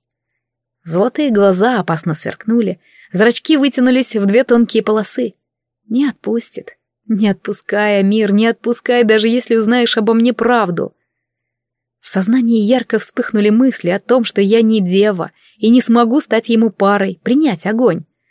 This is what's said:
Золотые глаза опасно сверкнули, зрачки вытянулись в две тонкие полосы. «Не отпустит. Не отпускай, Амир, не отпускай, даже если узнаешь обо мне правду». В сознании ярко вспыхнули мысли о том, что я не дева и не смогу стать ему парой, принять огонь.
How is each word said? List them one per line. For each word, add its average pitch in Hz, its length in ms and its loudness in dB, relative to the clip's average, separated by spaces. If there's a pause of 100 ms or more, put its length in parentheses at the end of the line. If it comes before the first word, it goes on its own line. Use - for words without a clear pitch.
(840)
Золотые 240 460 -2
глаза 202 500 2
опасно 160 340 -4
сверкнули, 220 640 -4 (320)
зрачки 240 440 0
вытянулись 254 600 0
в 202 100 0
две 226 180 2
тонкие 233 380 0
полосы. 214 520 -4 (540)
«Не 262 200 -2
отпустит. - 720 -8 (280)
Не 214 220 0
отпускай, 208 720 -2
Амир, 202 320 0
не 214 140 2
отпускай, 240 580 0
даже 220 240 2
если 233 280 0
узнаешь 233 400 0
обо 226 180 0
мне 233 180 2
правду». 226 600 -2 (1080)
В - 80 -12
сознании 226 520 0
ярко 233 380 0
вспыхнули 214 520 -2
мысли 233 400 2
о 196 100 -2
том, 240 240 0
что - 160 -4
я 214 220 2
не 220 180 2
дева 190 520 0 (240)
и 214 140 0
не 247 100 6
смогу 233 400 2
стать - 280 -2
ему 226 220 2
парой, 196 520 -2
принять 254 440 0
огонь. 214 380 0 (260)